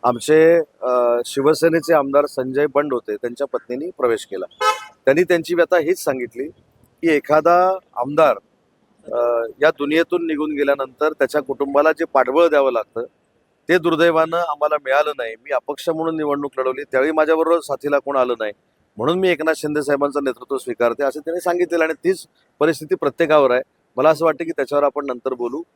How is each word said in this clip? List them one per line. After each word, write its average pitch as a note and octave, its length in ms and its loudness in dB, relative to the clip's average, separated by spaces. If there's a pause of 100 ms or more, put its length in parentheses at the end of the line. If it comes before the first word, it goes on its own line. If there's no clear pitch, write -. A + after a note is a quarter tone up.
आमचे, D#3 560 4 (220)
अ, A#2+ 440 2
शिवसेनेचे D#3+ 680 0
आमदार C#3+ 320 2
संजय C3 480 -2
बंड D3 200 0
होते, A2 220 -4
त्यांच्या B2 320 -6
पत्नीने B2+ 500 -8
प्रवेश A#2 280 -2
केला. F#2 200 -10 (600)
त्यांनी D3 180 2
त्यांची E3+ 320 0
व्यथा E3+ 220 2
हीच E3+ 260 -2
सांगितली C3 460 -6 (520)
की E3 100 0
एखादा E3+ 680 2 (180)
आमदार, C#3 420 2 (760)
अ, A#2+ 340 0 (140)
या D3+ 80 6
दुनियेतून E3 580 0
निघून D3+ 240 -4
गेल्यानंतर C#3 600 -2
त्याच्या C#3+ 300 -2
कुटुंबाला C#3 500 0
जे - 140 -2
पाठबळ C#3 420 2
द्यावं C#3+ 240 2
लागतं A#2 320 -4 (680)
ते F3 80 4
दुर्दैवानं E3 600 2
आम्हाला D3+ 380 -2 (100)
मिळालं D3 320 0
नाही. A2+ 260 -8
मी C#3+ 80 -10
अपक्ष C#3 380 -4
म्हणून D#3+ 280 -4
निवडणूक C#3+ 400 -4
लढवली, C3 260 -4
त्यावेळी C#3 280 0
माझ्याबरोबर D#3+ 480 2
साथीला C#3+ 400 -2
कोण C#3 160 -6
आलं B2 240 2
नाही, G#2+ 120 -6 (460)
म्हणून D3+ 220 -2
मी F#3 100 2
एकनाथ D#3+ 260 0
शिंदे D3+ 260 -4
साहेबांचं C#3+ 420 0
नेतृत्व C3 340 -6
स्वीकारते, A#2+ 460 -2
असं C#3 160 -4
त्यांनी E3 220 -8
सांगितलेलं F3 420 0
आणि D#3+ 100 -2
तीच F3 340 -4 (320)
परिस्थिती D#3 360 0
प्रत्येकावर D3 560 2
आहे. B2 100 2 (360)
मला C#3+ 120 4
असं D#3+ 160 2
वाटतं D#3+ 200 0
की E3 60 -8
त्याच्यावर C#3+ 320 -2
आपण C#3+ 220 -2
नंतर C3 280 -6
बोलू. A#2+ 280 -6 (140)